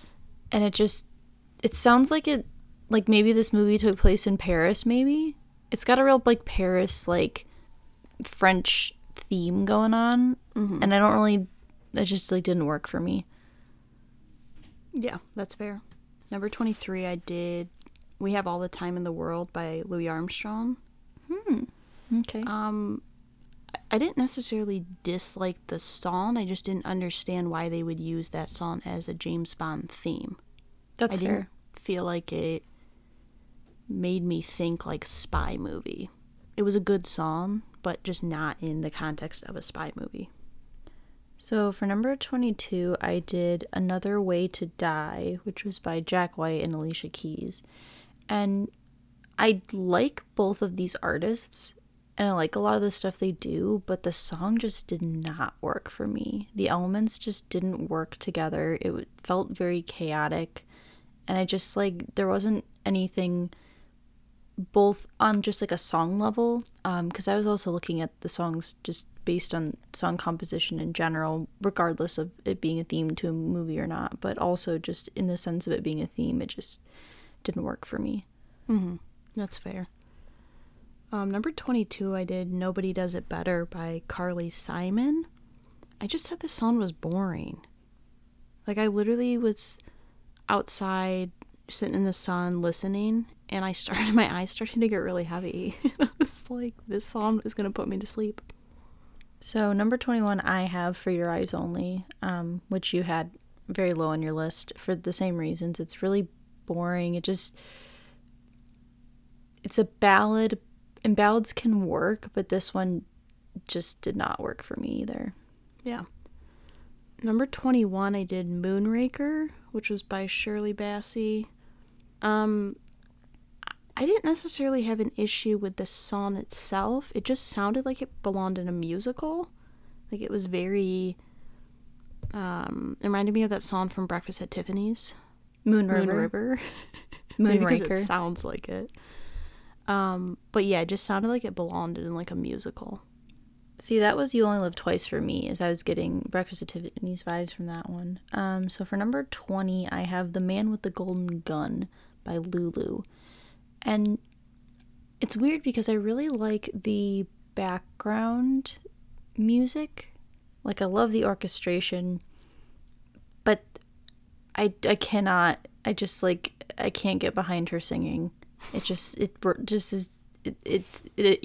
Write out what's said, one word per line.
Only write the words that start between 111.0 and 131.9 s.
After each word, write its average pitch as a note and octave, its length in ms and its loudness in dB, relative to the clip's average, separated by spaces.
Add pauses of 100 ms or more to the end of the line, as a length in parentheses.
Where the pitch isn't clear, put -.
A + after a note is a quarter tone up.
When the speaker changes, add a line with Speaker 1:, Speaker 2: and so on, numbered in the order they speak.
Speaker 1:
and G#3+ 120 4
ballads G#3+ 380 6
can G#3 320 2
work, F3+ 480 0
but G3 160 -2
this F#3 240 0
one F#3 300 0 (640)
just - 340 -4
did - 140 -4
not - 240 -2
work - 220 -6
for - 180 -10
me - 100 -6
either. - 440 -4 (500)
Speaker 2:
Yeah. A#3 200 -6 (1200)
Number A3+ 220 2
twenty-one, G3+ 720 2
I G3 80 -2
did F3+ 260 -4
Moonraker, A3+ 1000 0 (220)
which G#3+ 180 -4
was G3+ 140 -4
by F#3+ 240 -4
Shirley G#3 460 -2
Bassey. G#3+ 720 -2 (760)
Um, G#3+ 540 2 (1200)
I B3+ 80 2
didn't G4+ 200 4
necessarily C#4 580 0
have A3 160 0
an A3 160 0
issue G#3 420 0
with G3 200 -4
the F#3+ 80 -4
song G3+ 500 -2
itself. G#3+ 800 -2
It A3 80 -2
just B3+ 240 0
sounded A3 380 0
like C4 160 -4
it C4 80 -8 (140)
belonged F#3+ 340 0
in F3+ 100 -4
a F3 60 -2
musical. B3 760 -4 (640)
Like, G#3 100 -6
it A3 80 -6
was G3 180 -2
very, F#3 680 0 (1160)